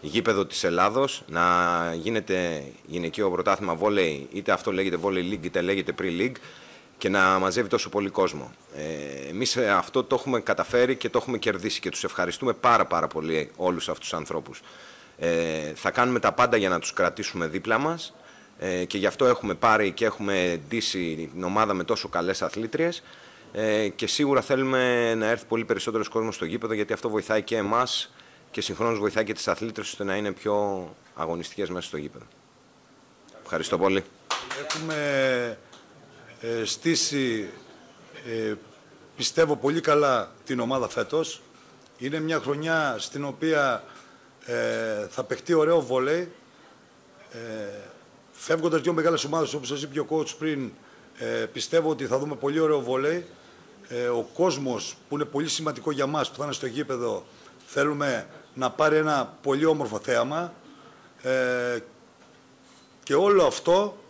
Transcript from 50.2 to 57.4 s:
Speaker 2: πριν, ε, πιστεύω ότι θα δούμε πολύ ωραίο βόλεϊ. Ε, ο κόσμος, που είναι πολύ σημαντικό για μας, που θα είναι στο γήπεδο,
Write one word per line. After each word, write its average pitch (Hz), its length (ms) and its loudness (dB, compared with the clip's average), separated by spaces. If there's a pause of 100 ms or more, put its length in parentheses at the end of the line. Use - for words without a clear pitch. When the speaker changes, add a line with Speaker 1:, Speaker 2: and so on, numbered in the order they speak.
Speaker 2:
πριν, 143 320 -4 (460)
ε, 117 80 -8
πιστεύω 117 640 0
ότι 143 160 -2
θα 120 140 2
δούμε 147 160 -4
πολύ 143 240 -2
ωραίο 151 220 2
βόλεϊ. 143 440 0 (640)
Ε, 123 200 -4
ο 117 260 -2
κόσμος, 135 640 0 (120)
που 147 60 -4
είναι 147 100 -2
πολύ 143 240 -4
σημαντικό 151 420 -4
για 139 140 0
μας, 143 240 -2
που - 80 -16
θα 135 60 -6
είναι 143 100 -4
στο - 120 -8
γήπεδο, 120 600 -4 (400)